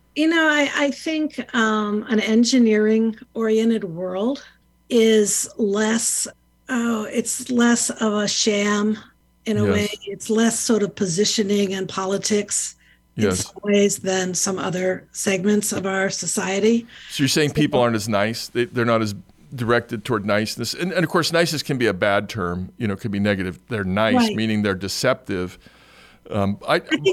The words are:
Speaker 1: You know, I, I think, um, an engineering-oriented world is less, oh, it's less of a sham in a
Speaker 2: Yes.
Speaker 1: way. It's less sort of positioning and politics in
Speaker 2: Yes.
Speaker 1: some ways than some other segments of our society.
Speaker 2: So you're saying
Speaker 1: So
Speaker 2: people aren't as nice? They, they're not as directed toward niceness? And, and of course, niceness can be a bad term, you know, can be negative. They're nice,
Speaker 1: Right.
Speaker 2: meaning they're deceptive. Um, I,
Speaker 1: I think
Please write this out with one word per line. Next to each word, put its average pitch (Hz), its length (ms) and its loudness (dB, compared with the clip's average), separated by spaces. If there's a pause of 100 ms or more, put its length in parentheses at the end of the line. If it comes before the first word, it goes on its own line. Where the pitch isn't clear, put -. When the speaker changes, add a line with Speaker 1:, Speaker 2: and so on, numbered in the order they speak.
(160)
Speaker 1:
You 302 120 2
know, 320 200 2
I, 294 260 2
I 285 180 0
think, 311 460 -4 (160)
um, 214 540 0
an 220 120 2
engineering-oriented 220 1600 2
world 185 600 -4 (440)
is 220 680 4
less, 214 720 0 (420)
oh, 233 360 -2
it's - 460 -6
less 240 400 2
of 220 240 -2
a 208 140 -2
sham 208 680 0 (480)
in 214 100 -2
a 208 100 0
Speaker 2:
Yes. 196 80 2
Speaker 1:
way. 208 140 0 (180)
It's 196 240 -8
less 226 280 2
sort 214 240 2
of 202 120 -2
positioning 202 800 0
and 190 140 -6
politics 196 880 -2 (400)
in - 80 0
Speaker 2:
Yes. 95 220 0
Speaker 1:
some - 160 -20
ways 202 360 2
than 185 360 -2
some 190 240 -2
other 185 540 -4
segments 208 600 0
of 202 140 -4
our 190 240 0
society. 196 760 0 (240)
Speaker 2:
So - 120 -2
you're 131 60 4
saying 151 220 2
Speaker 1:
So - 40 -6
Speaker 2:
people 147 260 2
aren't 117 160 2
as 104 120 -4
nice? 107 400 0
They, 120 180 -2
they're 120 200 -2
not 113 160 2
as 104 120 -4 (400)
directed 120 500 0
toward 107 200 -2
niceness? 107 480 -2
And, 175 200 -4
and 175 120 0
of 156 60 0
course, 170 220 0
niceness 165 300 0
can 143 140 -2
be 120 100 2
a 104 80 4
bad 101 360 2
term, 90 480 -4
you 117 100 -2
know, 98 80 -2
can 110 140 -6
be 101 100 -2
negative. 95 380 0 (100)
They're 107 160 -4
nice, 104 300 2
Speaker 1:
Right. 113 220 2
Speaker 2:
meaning 107 260 0
they're 101 120 2
deceptive. 95 840 -4 (720)
Um, 98 360 -2
I, 151 100 2
Speaker 1:
I - 20 4
think 233 340 -2